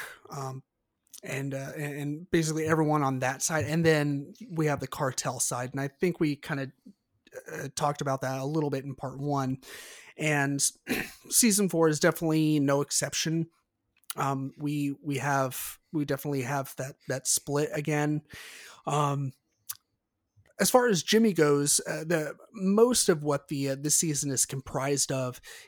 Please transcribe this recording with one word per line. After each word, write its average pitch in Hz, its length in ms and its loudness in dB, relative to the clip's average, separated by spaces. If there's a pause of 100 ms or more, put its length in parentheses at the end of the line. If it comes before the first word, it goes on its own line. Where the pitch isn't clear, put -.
(300)
um, 135 340 -8 (600)
and, 139 300 -6
uh, 135 240 -8
and, 147 220 -6
and 147 320 -6
basically 156 340 2
everyone 151 380 2
on 135 160 0
that 131 220 -2
side. 156 240 -2
And 160 200 0
then 147 480 2 (160)
we 160 180 0
have 143 120 0
the 131 80 -6
cartel 127 520 -4
side. 127 340 -2
And 135 80 -4
I 139 80 -4
think - 300 -2
we 147 180 2
kinda, 139 340 -6 (840)
uh, 139 220 -8
talked 143 260 0
about 135 200 0
that 131 180 -4
a 135 60 -6
little 151 240 0
bit 135 160 -4
in 139 100 -8
part - 240 -10
one. 139 400 0 (580)
And 143 440 0 (260)
<clears throat> - 420 -6
season 202 400 4
four 165 180 4
is 151 120 2
definitely 156 600 4
no 143 220 4
exception. 160 640 -2 (680)
Um, 135 420 -2
we, 147 440 -2
we 143 160 -4
have, 135 600 -2 (140)
we 147 120 0
definitely 139 380 -2
have 135 340 -4
that, 135 180 -10 (120)
that 131 200 -4
split 147 460 0
again. 151 480 0 (640)
Um, 143 460 0 (1300)
as 196 100 2
far 247 180 6
as 180 140 2
Jimmy 220 320 4
goes, 147 540 4
uh, 156 180 -6
the 156 300 -2 (180)
most 208 560 4
of 151 140 2
what 147 240 -2
the, 139 220 -2
uh, 135 100 -2
the 143 100 -4
season 147 400 2
is 131 160 0
comprised 139 640 -2
of 127 300 -4 (260)